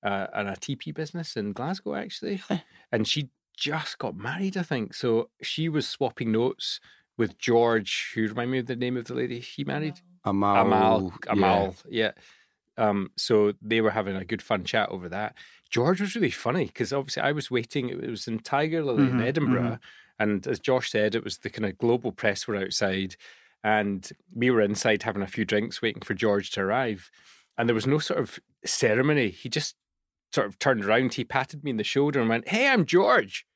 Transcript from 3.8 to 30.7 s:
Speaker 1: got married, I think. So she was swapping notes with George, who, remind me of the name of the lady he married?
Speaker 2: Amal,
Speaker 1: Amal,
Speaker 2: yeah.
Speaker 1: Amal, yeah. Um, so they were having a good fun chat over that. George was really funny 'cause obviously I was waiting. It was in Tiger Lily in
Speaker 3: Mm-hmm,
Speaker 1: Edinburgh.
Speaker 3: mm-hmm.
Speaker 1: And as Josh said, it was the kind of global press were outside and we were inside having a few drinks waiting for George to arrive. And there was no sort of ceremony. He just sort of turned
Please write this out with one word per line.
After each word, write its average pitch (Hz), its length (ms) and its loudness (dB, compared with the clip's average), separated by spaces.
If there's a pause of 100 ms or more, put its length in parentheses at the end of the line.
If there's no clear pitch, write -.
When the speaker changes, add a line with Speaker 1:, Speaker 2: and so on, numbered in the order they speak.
Speaker 1:
got 117 160 -6
married, 170 420 -4
I 180 60 -2
think. 123 320 -4
So 113 340 0 (120)
she 160 280 -2
was 151 180 0
swapping 120 440 -2
notes 117 480 0 (380)
with 107 200 2
George, 117 800 4
who, 113 120 0
remind 120 240 -4
me 131 80 0
of 123 60 -4
the 127 100 -4
name 123 220 -2
of 120 80 -6
the 127 80 -10
lady 123 260 -4
he 131 240 -10
married? 147 360 -4 (240)
Speaker 2:
Amal, 101 420 2
Speaker 1:
Amal, 110 480 4 (120)
Speaker 2:
yeah. - 60 -4
Speaker 1:
Amal, 98 440 4 (140)
yeah. 110 220 0 (680)
Um, 101 400 2
so 104 440 4
they 113 200 0
were 110 100 4
having 101 240 -2
a 95 100 -6
good 98 160 -6
fun 101 220 -2
chat 107 260 0
over 90 200 -8
that. 101 260 -6 (340)
George 165 320 2
was 196 140 -6
really 190 160 0
funny 127 380 -2
'cause - 240 -4
obviously 139 280 -4
I 139 120 0
was 147 180 -6
waiting. 123 380 -2
It - 200 -6
was 110 180 -8
in 113 120 -4
Tiger 156 440 0
Lily 139 200 4
in 131 80 4
Speaker 3:
Mm-hmm, 127 100 2
Speaker 1:
Edinburgh. 131 400 2
Speaker 3:
mm-hmm. 120 120 -2 (460)
Speaker 1:
And 104 280 0
as 123 120 -4
Josh 127 320 0
said, 104 240 2
it 113 80 -2
was - 160 -10
the 107 100 -8
kind 107 160 -6
of 95 120 -4
global 120 340 2
press - 360 -2
were 107 80 -2
outside 95 600 -2 (480)
and 101 460 0 (240)
we 120 160 0
were 117 120 6
inside 104 420 2
having 101 180 -4
a 95 60 -4
few 107 180 -4
drinks 104 360 -2
waiting 110 200 -4
for - 120 -6
George 101 380 0
to 104 100 -4
arrive. 107 500 -2 (460)
And 117 120 0
there 117 60 6
was 110 120 0
no 147 120 4
sort - 200 -2
of - 200 -6 (260)
ceremony. 127 640 2
He 104 200 -12
just - 260 -4 (580)
sort 110 140 2
of 98 120 -12
turned 120 260 2